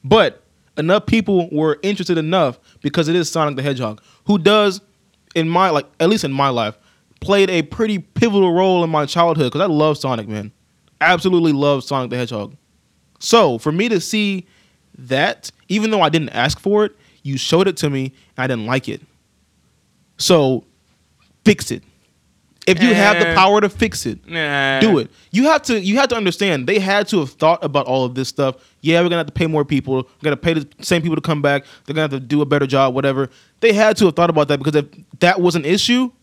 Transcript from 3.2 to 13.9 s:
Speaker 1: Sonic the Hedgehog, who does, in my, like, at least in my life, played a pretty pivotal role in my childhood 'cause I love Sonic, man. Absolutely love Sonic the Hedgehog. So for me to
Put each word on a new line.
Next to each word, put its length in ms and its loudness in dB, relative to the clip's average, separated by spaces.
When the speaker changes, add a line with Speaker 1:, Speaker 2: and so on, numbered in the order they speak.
Speaker 1:
Sonic 260 -2
the 60 -6
Hedgehog, 400 -6
who 140 0
does, 420 2
in 140 0
my, 220 2
like, 160 -2
at 80 2
least 160 0
in 80 -6
my 160 0
life, 280 -2
played 300 2
a 120 0
pretty 360 -4
pivotal 540 0
role 320 2
in 60 -4
my 160 0
childhood 460 0
'cause 100 -2
I 40 0
love 320 2
Sonic, 300 -6
man. 240 -8
Absolutely 520 2
love 320 0
Sonic 260 -6
the 60 -6
Hedgehog. 400 -8
So 380 2
for 140 -4
me 160 -2
to 120 0